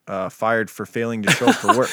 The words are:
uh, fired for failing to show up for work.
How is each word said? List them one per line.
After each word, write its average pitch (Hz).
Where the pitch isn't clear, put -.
uh, 95
fired 110
for -
failing 117
to 98
show -
up 254
for -
work. 127